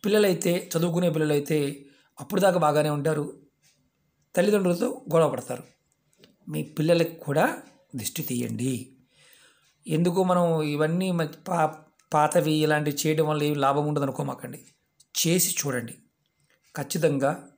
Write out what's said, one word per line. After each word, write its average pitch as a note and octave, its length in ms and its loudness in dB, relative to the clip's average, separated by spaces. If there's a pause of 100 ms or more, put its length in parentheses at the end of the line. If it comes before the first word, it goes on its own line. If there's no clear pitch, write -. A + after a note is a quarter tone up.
పిల్లలైతే, G3 500 2 (160)
చదువుకునే E3+ 400 0
పిల్లలైతే D3+ 480 0 (600)
అప్పుడు F#3+ 240 -4
దాకా F#3 180 4
బాగానే D3+ 340 2
ఉంటారు, D3 320 -2 (1080)
తల్లిదండ్రులతో F#3+ 520 2 (260)
గొడవ D#3+ 160 6
పడతారు. B2 340 -8 (880)
మీ D3+ 140 -6
పిల్లలకు E3 600 2
కూడా D3+ 220 2 (500)
దిష్టి - 280 -8
తీయండి. B2 500 -4 (1120)
ఎందుకు E3+ 380 0
మనం F3+ 220 2 (160)
ఇవన్నీ D#3 500 0
మ-, E3 240 -4 (120)
పా-, E3 300 0 (340)
పాతవి D#3 420 2
ఇలాంటివి D3+ 440 0
చేయడం D#3 300 0
వల్ల D3+ 160 -2
ఏం D3 120 0
లాభం C#3+ 320 2
ఉండదు D3 200 -2
అనుకోమాకండి. C3+ 520 -8 (560)
చేసి F3 440 2
చూడండి, B2 360 -6 (800)
ఖచ్చితంగా D3 560 0 (260)